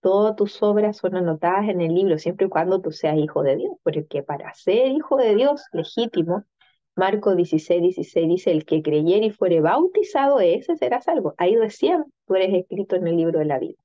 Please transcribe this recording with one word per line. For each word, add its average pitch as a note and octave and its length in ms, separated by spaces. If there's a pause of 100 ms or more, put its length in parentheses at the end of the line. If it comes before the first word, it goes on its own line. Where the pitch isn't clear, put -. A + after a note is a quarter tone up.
Todas G#3 360
tus - 260
obras G#3 360
son F#3 180
anotadas F3+ 520
en F#3 120
el E3 140
libro, F3+ 240
siempre E3+ 280
y F#3+ 40
cuando F#3 300
tú E3 120
seas D#3 240
hijo D3+ 260
de C#3 140
Dios, G4+ 160 (100)
porque D3+ 400
para C#3+ 300
ser A#3 360
hijo C#4+ 280
de A#3 180
Dios C#4+ 380
legítimo, F3+ 720 (520)
Marcos G3 400
dieciséis F3 460
dieciséis E3+ 460
dice, F3+ 240
"El D#3 140
que D#3+ 160
creyere D#3+ 440
y G#3+ 40
fuere F3 300
bautizado, C#4 800
ese G3 360
será B3 240
salvo". C4+ 380
Ahí F#3 180
recién D4+ 480 (220)
tú F#3+ 80
eres F#3+ 200
escrito F#3 420
en F3+ 120
el E3+ 80
libro E3 220
de D3+ 80
la C#3+ 120
vida. - 260